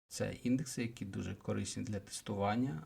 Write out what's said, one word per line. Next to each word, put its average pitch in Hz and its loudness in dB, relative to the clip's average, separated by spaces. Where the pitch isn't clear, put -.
Це - 0
індекси, - 2
які 113 -2
дуже 95 -2
корисні 104 -2
для 101 -2
тестування 113 0